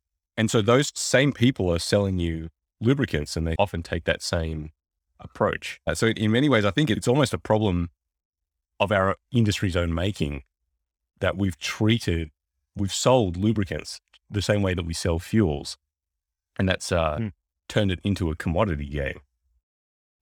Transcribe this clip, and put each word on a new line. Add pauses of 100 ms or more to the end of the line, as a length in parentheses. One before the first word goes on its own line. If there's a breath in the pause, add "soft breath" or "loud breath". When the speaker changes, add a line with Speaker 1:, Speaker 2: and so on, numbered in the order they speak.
(380)
Speaker 1:
And
so
those
same
people
are
selling
you (320)
lubricants
and
they
often
take
that
same (500)
approach.
Uh,
so
in
many
ways,
I
think
it's
almost
a
problem (880)
of
our (140)
industry's
own
making (800)
that
we've
treated, (440)
we've
sold
lubricants (300)
the
same
way
that
we
sell
fuels. (840)
And
that's,
uh,
Speaker 2:
Hmm. (400)
Speaker 1:
turned
it
into
a
commodity
game. (1000)